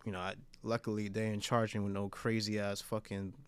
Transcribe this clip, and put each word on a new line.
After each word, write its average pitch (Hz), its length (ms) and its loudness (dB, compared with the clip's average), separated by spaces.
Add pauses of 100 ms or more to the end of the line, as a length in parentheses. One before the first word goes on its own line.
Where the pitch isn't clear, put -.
you 110 60 0
know, 92 80 -2
I, 92 160 -2 (260)
luckily 110 460 0
they 110 180 0
ain't 104 160 0
charging 110 420 4
with 101 100 2
no 101 140 0
crazy 107 520 2
ass 101 220 0
fucking, 98 520 -4 (140)